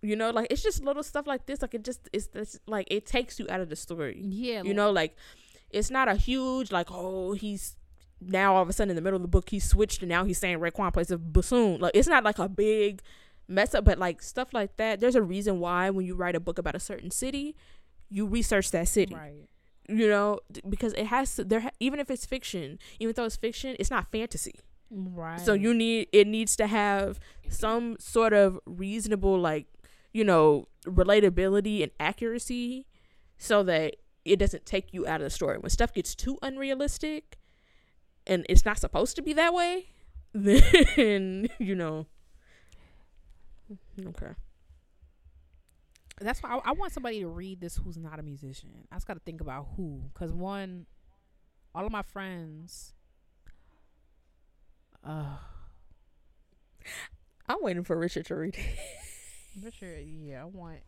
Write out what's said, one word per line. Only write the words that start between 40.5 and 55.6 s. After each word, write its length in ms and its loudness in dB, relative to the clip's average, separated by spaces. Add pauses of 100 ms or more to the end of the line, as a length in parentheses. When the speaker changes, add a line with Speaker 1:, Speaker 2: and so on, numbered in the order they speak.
Speaker 1:
you 160 0
know. 320 -4 (2000)
Okay. 260 -12 (1900)
Speaker 2:
That's 220 -4
why 160 -8
I, 120 -4
I 20 0
want 220 -4
somebody 260 -8
to 80 -8
read 340 -12
this 140 -10
who's 220 -8
not 220 -14
a 40 -12
musician. 680 -16
I 40 -16
just 120 -10
gotta 120 -12
think 220 -14
about 340 -12
who. 380 -10
'Cause 180 -8
one, 560 -8 (880)
all 100 -6
of 60 -6
my 100 -6
friends, 920 -14 (2000)
uh, 340 -10 (2000)